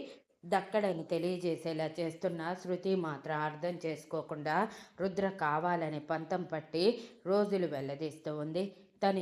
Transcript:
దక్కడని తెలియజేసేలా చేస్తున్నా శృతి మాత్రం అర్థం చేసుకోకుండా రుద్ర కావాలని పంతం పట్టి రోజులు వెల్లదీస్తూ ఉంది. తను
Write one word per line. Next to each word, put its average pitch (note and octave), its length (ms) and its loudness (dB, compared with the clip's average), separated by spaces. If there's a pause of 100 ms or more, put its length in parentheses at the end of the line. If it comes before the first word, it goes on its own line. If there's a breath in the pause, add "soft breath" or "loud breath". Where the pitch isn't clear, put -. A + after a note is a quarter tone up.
(440 loud breath)
దక్కడని F#3 600 2
తెలియజేసేలా E3 840 0
చేస్తున్నా E3 680 -2
శృతి F3+ 420 0
మాత్రం D#3 440 0
అర్థం D3+ 360 0
చేసుకోకుండా D#3 800 -2 (440 loud breath)
రుద్ర F#3+ 280 2 (100)
కావాలని D#3 640 2
పంతం D#3+ 420 -2
పట్టి D#3+ 420 -2 (420 loud breath)
రోజులు G3 400 4
వెల్లదీస్తూ C#3+ 680 -4
ఉంది. D#3 280 -2 (340 loud breath)
తను G3 240 4